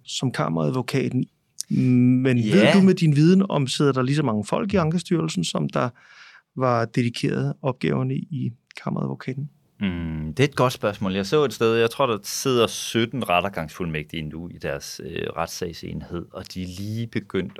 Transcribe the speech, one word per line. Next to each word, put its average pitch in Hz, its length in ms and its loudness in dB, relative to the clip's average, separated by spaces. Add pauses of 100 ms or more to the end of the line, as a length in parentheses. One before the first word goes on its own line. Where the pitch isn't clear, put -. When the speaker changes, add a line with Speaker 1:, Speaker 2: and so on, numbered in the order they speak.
Speaker 1:
som - 280 -4
Kammeradvokaten. 131 960 0 (440)
Men 127 680 4
ved 117 260 4
Speaker 2:
Ja. 147 100 6
Speaker 1:
du 196 80 8
med 185 120 8
din 156 220 4
viden, 180 340 6
om 143 180 0
sidder 143 240 2
der 131 100 2
lige 135 140 2
så 151 80 0
mange 107 220 0
folk - 280 -2
i - 20 4
Ankestyrelsen, 165 680 0
som 147 260 -2
der 131 200 0 (640)
var 123 300 2
dedikeret 131 760 -2
opgaverne 131 540 -2
i 127 380 -6 (300)
Kammeradvokaten? 131 680 -6 (300)
Speaker 2:
Mm, 80 540 -4
det - 60 -6
er 139 80 4
et 135 80 -4
godt 127 180 2
spørgsmål. 101 400 -4
Jeg 98 120 -2
så 151 200 2
et 110 80 -2
sted, 113 220 2
jeg 113 140 2
tror, 135 160 -2
der 113 180 0
sidder 120 440 2
sytten 113 600 -2
rettergangsfuldmægtige 82 920 -2
nu 80 280 -10
i 82 80 -16
deres, - 460 -8
øh, - 200 -6 (140)
retssagsenhed, 82 920 -8
og - 220 -14
de 92 100 -8
er 90 40 -8 (100)
lige 110 300 -6
begyndt 98 520 -6